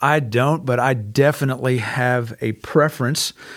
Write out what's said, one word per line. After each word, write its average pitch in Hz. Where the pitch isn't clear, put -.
I 147
don't, 127
but 123
I 131
definitely 127
have 123
a 113
preference. 147